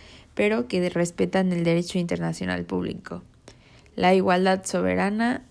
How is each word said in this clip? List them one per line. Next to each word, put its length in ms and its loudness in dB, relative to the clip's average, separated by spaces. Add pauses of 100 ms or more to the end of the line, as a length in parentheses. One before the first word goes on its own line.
(340)
pero 340 0
que 200 0
respetan 640 0
el 120 0
derecho 340 2
internacional 680 -4
público. 580 -6 (760)
La 180 4
igualdad 500 2
soberana, 880 -2